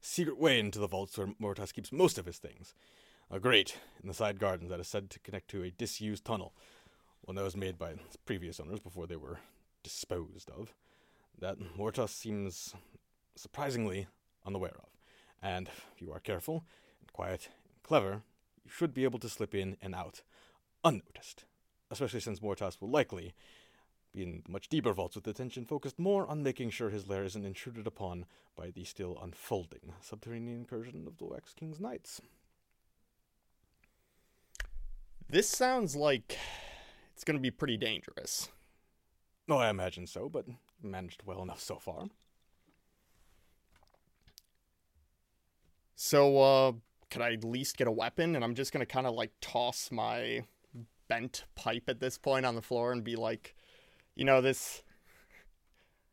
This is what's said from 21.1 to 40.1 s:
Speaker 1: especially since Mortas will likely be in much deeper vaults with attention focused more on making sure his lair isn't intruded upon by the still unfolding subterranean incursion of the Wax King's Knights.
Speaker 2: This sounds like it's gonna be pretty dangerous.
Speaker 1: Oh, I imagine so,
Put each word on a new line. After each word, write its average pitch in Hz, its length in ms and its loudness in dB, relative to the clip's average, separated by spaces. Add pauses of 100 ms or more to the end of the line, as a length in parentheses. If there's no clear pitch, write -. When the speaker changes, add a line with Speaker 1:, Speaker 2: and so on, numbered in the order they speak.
Speaker 1:
especially 120 300 -2
since 101 220 -6
Mortas 101 380 -4
will 101 120 -6
likely 101 420 0 (800)
be 95 80 -6
in 85 260 -8
much 98 220 -8
deeper 120 240 4
vaults 90 220 -2
with - 120 -8
attention 123 380 -6
focused 139 340 -6
more 196 280 4
on 151 160 -2
making 127 260 0
sure 107 220 -2
his 101 160 -4
lair 98 180 -2
isn't 101 180 -6
intruded 107 440 -8
upon 90 380 -6 (300)
by 87 160 -10
the 87 140 -10
still 90 360 -6
unfolding 87 800 -6
subterranean 117 600 -10
incursion 120 460 -10
of - 120 -14
the - 80 -12
Wax - 280 -12
King's 160 280 -10
Knights. - 400 -10 (3000)
Speaker 2:
This 196 220 6
sounds 247 480 2
like 143 400 4 (760)
it's - 120 -12
gonna 151 140 2
be 127 120 0
pretty 127 240 0
dangerous. - 720 -4 (1040)
Speaker 1:
Oh, 147 80 8
I 117 120 6
imagine 92 380 -2
so, - 220 -6